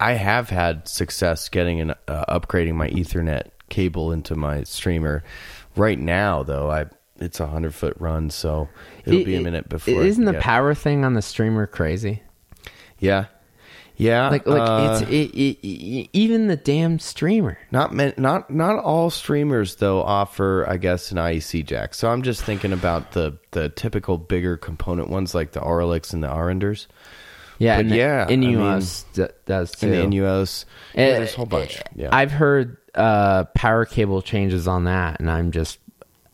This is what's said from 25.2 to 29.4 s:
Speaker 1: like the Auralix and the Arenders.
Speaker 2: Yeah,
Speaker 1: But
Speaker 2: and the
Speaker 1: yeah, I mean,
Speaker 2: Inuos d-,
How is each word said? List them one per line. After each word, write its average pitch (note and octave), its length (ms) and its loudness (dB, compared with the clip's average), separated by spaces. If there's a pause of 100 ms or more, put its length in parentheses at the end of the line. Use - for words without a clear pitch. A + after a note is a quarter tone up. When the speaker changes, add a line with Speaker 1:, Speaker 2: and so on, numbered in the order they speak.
Speaker 1:
like D#2+ 180 -4
the - 80 -6
Auralix E2+ 520 0
and E2 100 -2
the D2 60 -2
Arenders. F#2 600 -2 (680)
Speaker 2:
Yeah, A2+ 180 4
Speaker 1:
But G#2+ 40 4
Speaker 2:
and A2 120 2
the G#2+ 40 4
Speaker 1:
yeah, B2+ 320 2
I B2 80 4
mean, C3 60 4 (160)
Speaker 2:
Inuos F#2+ 460 0 (100)
d-, F#2 140 0 (180)